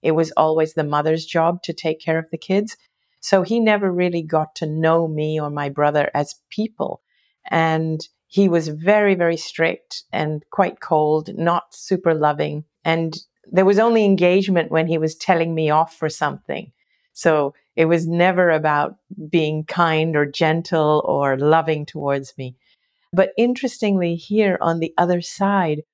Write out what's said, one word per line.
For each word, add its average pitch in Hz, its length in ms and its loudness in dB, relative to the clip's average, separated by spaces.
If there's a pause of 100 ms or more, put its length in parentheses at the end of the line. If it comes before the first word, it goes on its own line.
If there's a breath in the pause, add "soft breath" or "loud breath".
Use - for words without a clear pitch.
It 160 100 0
was 156 200 0
always 160 420 2
the 160 100 -2
mother's 151 420 -2
job 170 380 -2
to 170 100 -8
take 160 280 -4
care 165 180 -2
of 160 120 -10
the 165 60 -8
kids. 208 380 -4 (460)
So 190 220 2
he 226 180 0
never 208 280 2
really 175 320 0
got 156 340 -2
to 170 100 -6
know 160 420 2
me 156 320 -4
or 147 100 -4
my 147 200 -6
brother 147 440 2
as 143 220 -2 (140)
people. - 520 -6 (480)
And 160 500 0 (280)
he 196 200 2
was 170 200 2
very, 196 480 2
very 170 220 0
strict - 760 -6
and 151 400 -4
quite 180 280 -2
cold, 156 560 -2
not 170 380 -4
super 185 400 -2
loving. 151 520 -2 (200)
And 165 320 -2 (340)
there 185 140 4
was 202 140 4
only 226 260 4
engagement 185 680 2
when 160 160 0
he 165 100 0
was 156 180 -2
telling 165 400 0
me 156 140 0
off 156 260 0
for 160 120 -6
something. - 640 -8 (420)
So 151 420 0 (200)
it 160 100 2
was 165 220 2
never 175 440 2
about 151 460 0 (320)
being 156 360 0
kind 160 500 0
or 147 100 2
gentle 156 800 0
or 139 320 0
loving 151 480 2
towards 139 520 -6
me. 127 180 -10 (560)
But 180 260 2
interestingly, 208 800 0
here 202 460 0
on 165 180 0
the 165 180 -4
other 175 220 2
side 180 640 -2 (120)